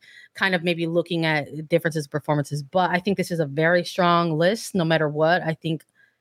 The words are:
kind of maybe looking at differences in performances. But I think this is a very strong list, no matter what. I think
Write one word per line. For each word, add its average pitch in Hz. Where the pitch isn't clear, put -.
kind 190
of 170
maybe 170
looking 165
at 151
differences 160
in -
performances. 147
But 175
I 175
think 190
this 180
is 165
a 160
very 160
strong 170
list, 190
no 175
matter 156
what. 156
I 160
think 160